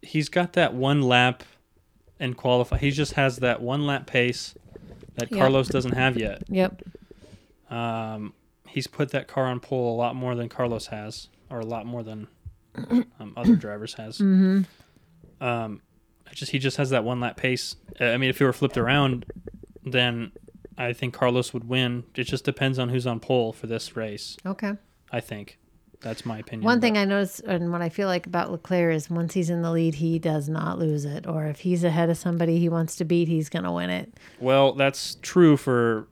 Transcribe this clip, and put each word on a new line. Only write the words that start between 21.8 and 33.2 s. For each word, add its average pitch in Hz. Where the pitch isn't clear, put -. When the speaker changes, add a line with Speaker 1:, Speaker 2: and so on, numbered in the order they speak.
Speaker 1:
It 127
just -
depends 131
on 127
who's 123
on 117
pole 117
for -
this 113
race. 110
Speaker 2:
Okay. 196
Speaker 1:
I 120
think. 104
That's 113
my 113
opinion, 110
Speaker 2:
One 240
thing 226
Speaker 1:
but 214
Speaker 2:
I 202
notice 196
and 175
what 170
I 170
feel 196
like 180
about 175
Leclerc 175
is 156
once 170
he's 170
in 170
the 165
lead, 165
he 165
does 156
not 160
lose 151
it. 147
Or 156
if 147
he's 180
ahead 165
of 170
somebody 170
he 170
wants 165
to 180
beat, 170